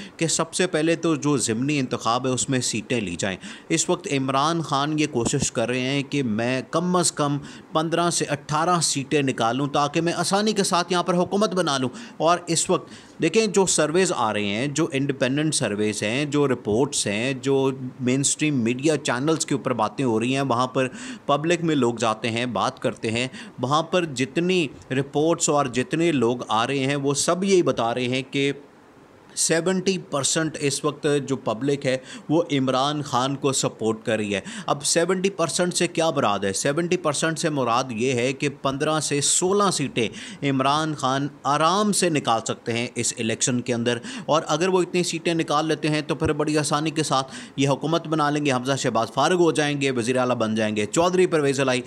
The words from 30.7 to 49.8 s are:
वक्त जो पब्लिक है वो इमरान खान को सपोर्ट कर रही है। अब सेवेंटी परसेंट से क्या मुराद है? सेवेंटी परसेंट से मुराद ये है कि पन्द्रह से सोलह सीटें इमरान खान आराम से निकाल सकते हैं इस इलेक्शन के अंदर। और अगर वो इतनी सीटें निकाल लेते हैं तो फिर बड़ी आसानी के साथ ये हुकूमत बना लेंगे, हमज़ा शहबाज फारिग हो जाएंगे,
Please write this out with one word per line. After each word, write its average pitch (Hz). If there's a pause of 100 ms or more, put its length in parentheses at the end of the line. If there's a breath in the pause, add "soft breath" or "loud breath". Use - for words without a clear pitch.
वक्त 147 (200)
जो 131
पब्लिक 139
है 131 (280 loud breath)
वो 170 (100)
इमरान 135
खान 135
को 135
सपोर्ट 110
कर 110
रही 104
है। 95 (260 loud breath)
अब 147
सेवेंटी 185
परसेंट 175
से 175
क्या 165
मुराद 107
है? 98
सेवेंटी 165
परसेंट 160
से 160
मुराद 131
ये 123
है 123
कि 143
पन्द्रह 151
से 143
सोलह 196
सीटें 127 (340 loud breath)
इमरान 143
खान 135 (180)
आराम 170
से 180
निकाल 127
सकते 117
हैं 117
इस 120
इलेक्शन 113
के 120
अंदर। 117 (280 loud breath)
और 156
अगर 160
वो 185
इतनी 175
सीटें 170
निकाल 156
लेते 156
हैं 151
तो 151
फिर 151
बड़ी 151
आसानी 151
के 156
साथ -
ये 135
हुकूमत 156
बना 151
लेंगे, 147
हमज़ा 127
शहबाज 113
फारिग 170
हो 165
जाएंगे, 143